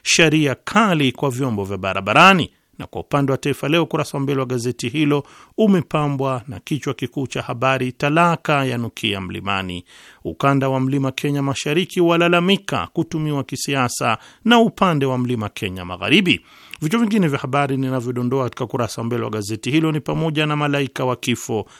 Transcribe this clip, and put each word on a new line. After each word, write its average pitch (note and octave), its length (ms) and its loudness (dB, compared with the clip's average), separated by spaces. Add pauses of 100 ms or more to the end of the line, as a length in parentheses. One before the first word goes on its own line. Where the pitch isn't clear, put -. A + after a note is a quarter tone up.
sheria D#3 520 4
kali F3 580 2
kwa C#3+ 180 -2
vyombo A#2+ 340 -2
vya G2 120 -6
barabarani." G#2 720 4 (300)
Na - 60 -10
kwa - 140 -8
upande C#3 320 0
wa C3 60 0
Taifa C#3 300 -2
Leo, E3 140 2
ukurasa D3+ 360 -4
wa C#3 40 -2
mbele C3+ 180 0
wa C3 60 -2
gazeti B2 420 -4
hilo D3 360 0 (340)
umepambwa C#3+ 920 2
na A2+ 120 -12
kichwa C#3 340 -6
kikuu C3 320 -6
cha C3 160 -8
habari, B2+ 500 -2
"Talaka D3+ 720 2
yanukia A2+ 560 -4
mlimani." F#2+ 640 -6 (400)
Ukanda C#3 440 0
wa C3 120 0
Mlima C3+ 320 0
Kenya C#3+ 300 -2
Mashariki D3+ 580 -2
walalamika E3+ 920 2
kutumiwa D3+ 520 -2
kisiasa C3 760 -2 (260)
na A#3 140 6
upande F3 480 4
wa B2+ 120 0
Mlima A#2+ 300 -2
Kenya F#2 360 -8
Magharibi. G#2+ 560 -2 (420)
Vichwa E3+ 180 0
vingine G#3 280 2
vya C3+ 100 -2
habari C#3 380 -2
ninavyodondoa B2+ 680 -2
katika A#2 200 -6
ukurasa A#2 360 -4
wa A#2 60 -6
mbele A#2 180 -4
wa A2+ 60 -6
gazeti G#2+ 400 -6
hilo D#3+ 220 0
ni D3+ 80 -2
pamoja D#3 460 -2
na D3+ 100 -2
"Malaika C#3+ 480 -2
wa B2 120 0
kifo A#2 500 -4 (140)